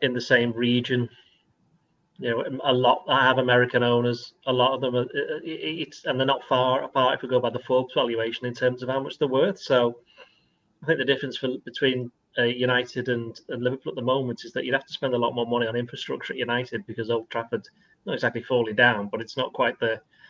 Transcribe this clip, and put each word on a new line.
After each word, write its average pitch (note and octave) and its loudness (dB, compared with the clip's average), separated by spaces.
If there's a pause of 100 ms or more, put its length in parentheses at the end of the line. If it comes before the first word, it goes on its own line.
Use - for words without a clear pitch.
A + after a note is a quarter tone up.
in B2+ 0
the A#2+ -4
same A#2+ 2
region. A#2+ 0 (1080)
You B2 -2
know, C3 -2
a C#3 4
lot, B2+ 4
I C3+ 4
have B2+ 4
American B2 4
owners. A#2+ 0 (120)
A C3 2
lot B2+ 4
of B2 -4
them B2 -2
are, B2 2
it, D3+ -4
it, D#3+ -8
it's, - -16
and C3 0
they're C3+ 2
not C3+ 0
far B2+ 2
apart C3 2
if - -8
we B2 -6
go B2+ 4
by B2 0
the A#2+ -6
Forbes B2+ 0
valuation A#2 -2
in A#2+ -4
terms B2+ 0
of B2 -6
how C3+ 0
much - -8
they're D3 0
worth. D#3 2
So A#2+ 2 (880)
I - -14
think D3+ 2
the B2+ -2
difference C3+ -2
for, B2+ -4
between, B2+ -2 (260)
uh, B2 4
United B2 0
and, A#2 -4 (100)
and B2 -6
Liverpool C3 -2
at - -8
the B2 -8
moment B2+ -2
is A#2 -16
that B2+ -4
you'd A#2+ -4
have - -2
to - -18
spend C3 -2
a A#2+ 2
lot A#2+ 0
more A#2+ -2
money A#2+ 0
on A2+ -4
infrastructure - -6
at C3 -8
United A#2+ -4
because A2+ -4
Old A2+ -2
Trafford's A#2 -6 (360)
not F3 -6
exactly B2 -2
falling A#2 0
down, A2 4
but G#2+ -6
it's - -12
not B2+ -2
quite B2 0
the, A2+ -2 (280)